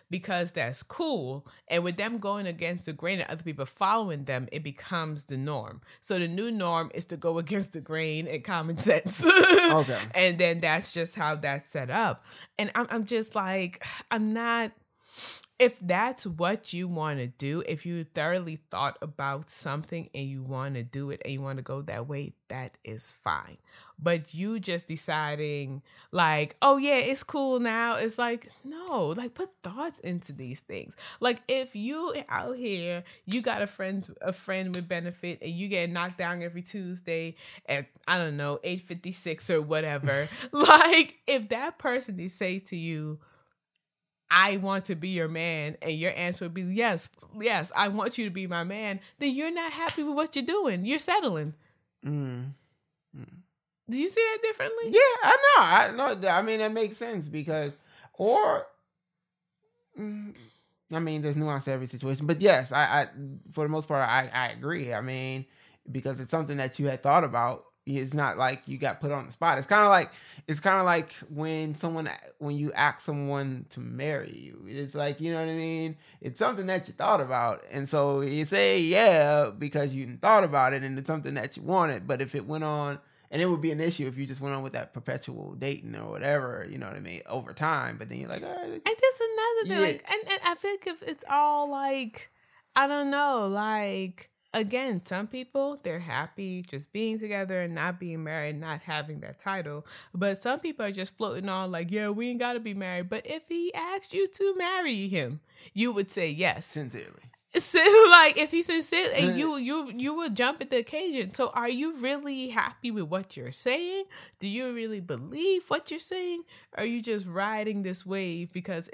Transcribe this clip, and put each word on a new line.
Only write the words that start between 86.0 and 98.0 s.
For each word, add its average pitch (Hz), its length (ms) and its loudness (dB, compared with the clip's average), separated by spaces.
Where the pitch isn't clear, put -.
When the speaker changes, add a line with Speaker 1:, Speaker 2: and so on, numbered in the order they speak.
Speaker 2:
whatever, 123 640 -2
you - 80 -10
know 123 80 -8
what 101 100 -10
I 101 40 -12
mean, 87 260 -10
over 120 260 -8
time. 139 460 -2
But 113 120 -12
then 123 100 -8
you're 127 80 -10
like, - 160 -6
"All - 40 -10
right." 349 260 -8
Speaker 1:
And - 100 -12
that's 508 360 2
another 453 460 0
thing. 180 60 -4
Speaker 2:
Yeah. 349 160 4
Speaker 1:
Like, - 200 -4
and, 415 260 -2
and - 100 -4
I 349 100 0
feel 392 160 -4
like 392 160 -4
if 330 160 -6
it's - 260 -10
all, 294 400 2
like, 277 600 -4
I 277 100 8
don't 285 240 0
know, 277 380 2
like, 196 800 -2
again, 226 520 -2
some 196 220 -4
people, 277 540 -4
they're 170 160 -4
happy 175 600 -6
just 147 320 -12
being 220 260 -2
together 196 440 -2
and 170 120 -4
not 175 240 -4
being 165 240 -8